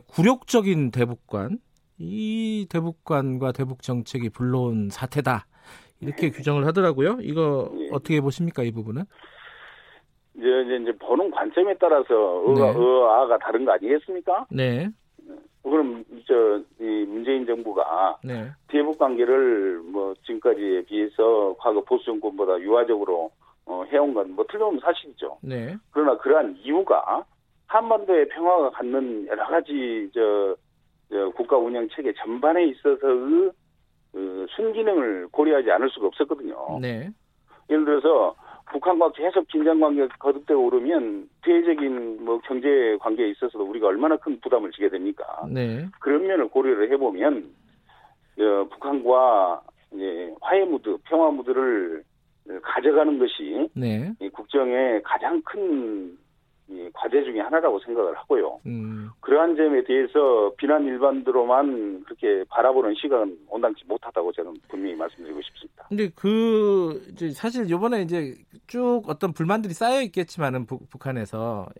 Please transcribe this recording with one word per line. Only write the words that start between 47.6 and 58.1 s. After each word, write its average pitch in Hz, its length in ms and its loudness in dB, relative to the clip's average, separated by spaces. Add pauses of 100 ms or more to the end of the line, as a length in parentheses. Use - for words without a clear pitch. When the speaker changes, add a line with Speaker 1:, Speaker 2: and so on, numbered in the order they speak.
Speaker 2:
어, 101 320 2
북한과 123 920 2 (320)
이제 95 460 -8
화해 190 240 2
무드, 123 400 -4
평화 160 260 2
무드를 123 720 -2 (600)
가져가는 147 560 2
것이 120 560 -2
Speaker 1:
네. 123 460 -4
Speaker 2:
이 196 80 -10
국정의 123 760 0
가장 - 400 -2
큰 110 800 -6 (480)
이 87 260 -14
과제 139 300 0
중에 117 160 -4
하나라고 139 400 0
생각을 107 360 -2